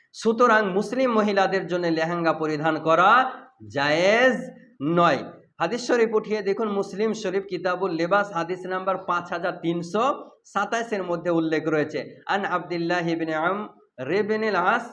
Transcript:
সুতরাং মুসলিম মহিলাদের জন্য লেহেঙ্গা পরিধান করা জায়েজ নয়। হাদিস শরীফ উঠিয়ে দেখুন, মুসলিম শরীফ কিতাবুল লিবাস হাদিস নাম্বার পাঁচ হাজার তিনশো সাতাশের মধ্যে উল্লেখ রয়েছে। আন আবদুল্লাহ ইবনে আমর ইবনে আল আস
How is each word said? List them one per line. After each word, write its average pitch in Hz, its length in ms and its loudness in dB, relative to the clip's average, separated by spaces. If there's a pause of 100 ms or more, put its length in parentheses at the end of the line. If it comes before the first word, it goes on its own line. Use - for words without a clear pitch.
(140)
সুতরাং 220 580 2
মুসলিম 247 400 0
মহিলাদের 196 560 2
জন্য 175 200 0
লেহেঙ্গা 165 460 0
পরিধান 156 460 -2
করা 185 520 4 (420)
জায়েজ 180 800 2 (320)
নয়। 165 340 4 (420)
হাদিস 208 280 -4
শরীফ 226 260 2
উঠিয়ে 214 280 -2
দেখুন, 202 300 -2
মুসলিম 196 420 -2
শরীফ 196 360 -4
কিতাবুল 180 420 -2
লিবাস 175 420 0
হাদিস 170 320 -4
নাম্বার 185 320 -2
পাঁচ 175 340 -4
হাজার 175 300 -4
তিনশো 175 680 -2 (160)
সাতাশের 208 580 -4
মধ্যে 175 260 -4
উল্লেখ 160 380 0
রয়েছে। 151 600 -4
আন 196 180 -2
আবদুল্লাহ 170 640 -2
ইবনে 160 280 -2
আমর 170 760 -4
ইবনে 214 380 0
আল 196 60 0
আস 208 380 2